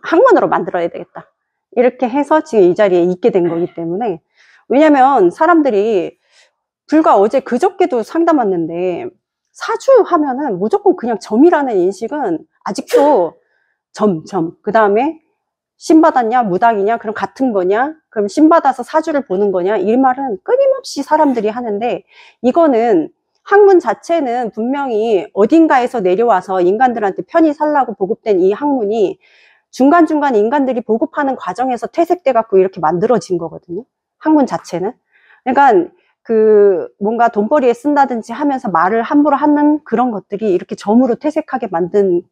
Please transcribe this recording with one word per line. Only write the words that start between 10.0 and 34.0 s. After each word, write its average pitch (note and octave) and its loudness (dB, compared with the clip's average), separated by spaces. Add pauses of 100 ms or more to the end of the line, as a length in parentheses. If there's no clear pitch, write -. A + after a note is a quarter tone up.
하면은 C#4+ -4
무조건 F4 0
그냥 A3+ -6
점이라는 C#4 2
인식은 F#3 -4 (240)
아직도 G#3+ 0 (580)
점, F#3 -2
점. E3+ -6
그 G#3 -8
다음에 A3 0 (560)
신 D#4+ 4
받았냐, B3+ 0
무당이냐, G#3+ 0
그럼 - -10
같은 B3 -4
거냐? G3+ -2 (160)
그럼 G#3 -4
신 D#4 2
받아서 D4 2
사주를 D#4 -2
보는 G3 -2
거냐? F#3 -2
이 G#3+ 0
말은 C4 -2
끊임없이 C5 -2
사람들이 C4+ 0
하는데 G#3+ -6 (380)
이거는 A#3 2 (340)
학문 G4+ 6
자체는 B3 -4
분명히 A3+ -2
어딘가에서 B3+ 2
내려와서 F#3 0
인간들한테 G3 0
편히 E4 2
살라고 C#4+ -2
보급된 G3 -2
이 F#3 2
학문이 A3 -2 (520)
중간중간 D4 2
인간들이 B3 0
보급하는 C4 -4
과정에서 A3 -6
퇴색돼 E4 -2
갖고 A3 0
이렇게 F#3+ 0
만들어진 F3+ -2
거거든요. E3+ -12 (320)